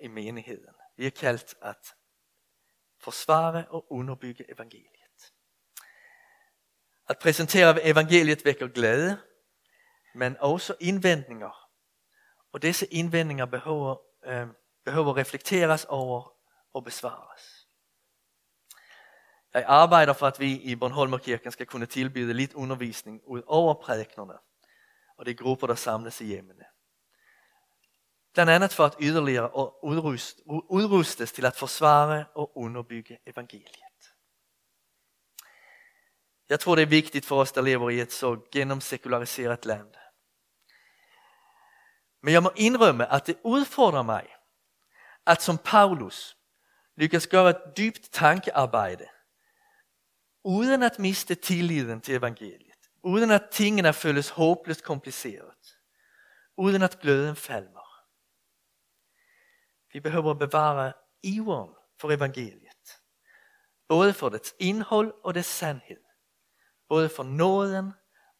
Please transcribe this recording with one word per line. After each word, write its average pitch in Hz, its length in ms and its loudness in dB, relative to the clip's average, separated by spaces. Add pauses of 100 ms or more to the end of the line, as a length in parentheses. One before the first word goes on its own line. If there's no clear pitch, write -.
i 131 60 -16
menigheden. 110 680 -14 (200)
Vi 127 100 -8
er 135 40 -2
kaldt 123 520 -6
at - 340 -16 (1040)
forsvare 165 680 0
og - 240 -12
underbygge 127 600 -10
evangeliet. - 840 -20 (1700)
At - 120 -6
præsentere 165 640 4
evangeliet 156 600 4
vækker 139 220 0
glæde, 127 540 0 (920)
men 127 240 -4
også 160 400 -2
indvendinger. 165 920 -2 (800)
Og 143 100 -12
disse 175 240 0
indvendinger 165 600 -2
behøver, 135 500 -4 (300)
øh, 123 220 -6 (360)
behøver 139 340 0
reflekteres 156 680 0
over 127 480 -6 (400)
og 127 100 -8
besvares. - 840 -14 (1900)
Jeg 123 140 -2
arbejder 151 460 6
for, 139 140 0
at 135 120 -4
vi 135 220 -4
i 127 140 -8
Bornholmerkirken 127 760 -4
skal 123 140 -12
kunne 117 200 -10
tilbyde 127 480 -6
lidt 135 200 -4
undervisning 123 720 -10
ud 123 200 -10
over 156 260 4
prædiknerne 110 600 -8 (840)
og - 80 -16
de 120 100 -6
grupper, 131 320 -4
der 117 80 2
samles 113 460 -8
i 113 40 -12
hjemmene. 95 400 -14 (1700)
Blandt 170 180 6
andet 185 220 4
for 156 120 4
at 143 140 2
yderligere 143 500 0
og - 340 -6
udrust-, 151 560 -4
u-, 156 300 -8
udrustes 185 640 0
til 127 140 -2
at 127 100 2
forsvare 151 720 2 (100)
og 147 220 -8
underbygge 117 680 -12
evangeliet. - 880 -20 (2250)
Jeg 147 100 0
tror, 175 160 2
det 160 60 6
er 156 40 6
vigtigt 151 400 2
for 139 160 2
os, 131 100 0
der 131 100 -2
lever 127 280 0
i 120 100 -2
et 120 140 -6
så 117 280 -4 (100)
gennemsekulariseret 127 1120 -4
land. 104 280 -8 (2250)
Men 147 120 2
jeg 170 100 8
må - 120 2
indrømme, 214 560 4
at 139 160 0
det 165 160 -4
udfordrer 233 600 2
mig, 110 240 -4 (960)
at 170 160 4
som 170 160 0
Paulus 180 800 2 (580)
lykkes 160 320 0
gøre 185 220 6
et 170 280 -4
dybt 220 340 -4
tankearbejde – 127 960 0 (1400)
uden 247 400 2
at 233 160 0
miste 190 360 -2
tilliden 156 640 -2
til 135 140 -4
evangeliet, 113 760 -8 (140)
uden 214 280 2
at 202 200 4
tingene 202 420 2
føles 143 360 -2
håbløst 165 540 0
kompliceret, - 920 -12 (800)
uden 190 240 2
at - 180 0
gløden 147 360 2
falmer. - 680 -14 (1900)
Vi 143 60 -14
behøver 156 340 -2
bevare 143 600 0 (300)
iveren 190 520 -6 (220)
for 151 140 -4
evangeliet, 131 920 -6 (840)
både 185 260 4
for 147 160 -4
dets - 300 -12
indhold 214 540 0 (100)
og 175 120 -4
dets 175 120 -4
sandhed, - 560 -10 (880)
både 160 200 2
for 143 140 -10
nåden 190 680 0 (460)